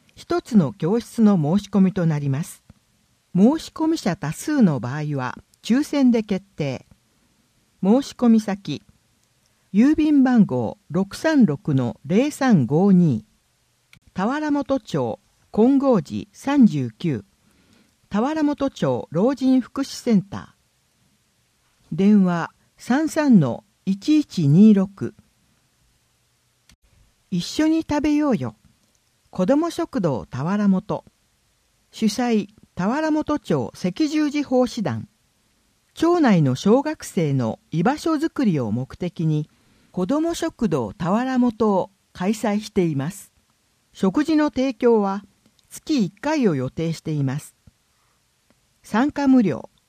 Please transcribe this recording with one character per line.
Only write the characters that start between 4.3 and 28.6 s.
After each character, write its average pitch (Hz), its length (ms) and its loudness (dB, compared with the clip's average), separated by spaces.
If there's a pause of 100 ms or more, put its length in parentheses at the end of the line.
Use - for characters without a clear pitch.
数 302 300 -2
の 151 180 4
場 123 160 -8
合 151 200 -6
は 127 200 -8 (260)
抽 262 200 0
選 277 280 2
で 226 120 2
決 190 240 -6 (100)
定。 139 300 -8 (960)
申 226 200 4
し - 100 -12
込 240 160 0
み 226 120 6
先、 190 420 -6 (880)
郵 254 220 4
便 302 280 4
番 247 240 4
号 120 320 -4 (120)
六 190 240 -4
三 311 300 2
六 147 300 0
の 127 320 -2
零 226 240 0
三 233 360 2
五 170 260 2
二、 170 340 2 (880)
田 185 120 -4
原 294 240 -4
本 277 300 -2
町 127 400 -6 (300)
金 262 280 4
剛 254 220 2
寺 104 320 -8
三 277 340 4
十 139 260 0
九、 131 320 -6 (840)
田 208 140 -4
原 311 200 -2
本 285 280 -2
町 131 400 -4
老 214 240 0
人 262 260 0
福 - 220 -6
祉 - 200 -14
セ 233 120 0
ン 185 80 4
タ - 340 -12 (1400)
ー。 160 40 -8
電 196 280 4
話 170 260 -2 (280)
三 294 320 -2
三 285 300 4
の 123 240 -4 (200)
一 240 360 0
一 165 280 -2
二 202 240 8
六。 190 420 -4 (2250)
一 175 140 -4
緒 - 220 -2
に 320 160 0
食 294 180 -4
べ 294 140 0
よ 294 160 2
う 220 60 2
よ。 123 200 -6 (720)